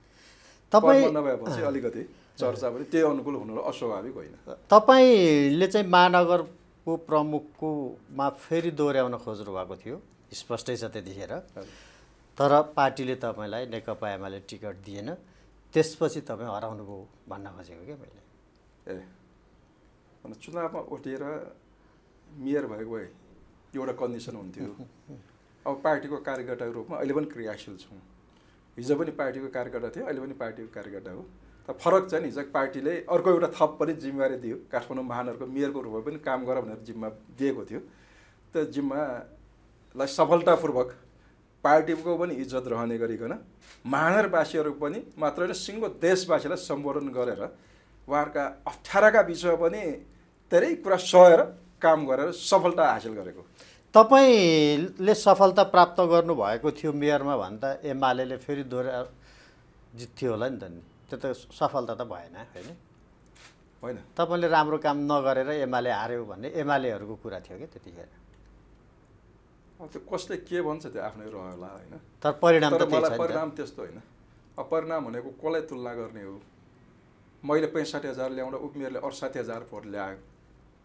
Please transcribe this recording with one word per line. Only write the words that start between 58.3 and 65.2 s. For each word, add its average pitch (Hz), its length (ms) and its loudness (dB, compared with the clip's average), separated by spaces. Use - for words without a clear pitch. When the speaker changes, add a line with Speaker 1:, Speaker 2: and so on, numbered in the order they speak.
Speaker 1:
फेरि 139 280 -8
दोहोऱ्या 127 420 -6
जित्थ्यो 120 340 -6
होला 110 180 -4
नि 135 80 -8
त 95 80 -14
नि। 87 160 -16
त्यो 131 100 -12
त 127 180 -6
सफलता 123 580 -6
त 101 80 -8
भएन, 87 340 -14
होइन? 117 400 -18
Speaker 2:
होइन। 123 160 -10
Speaker 1:
तपाईँले 170 320 0
राम्रो 156 300 2
काम 147 340 -2
नगरेर 135 380 2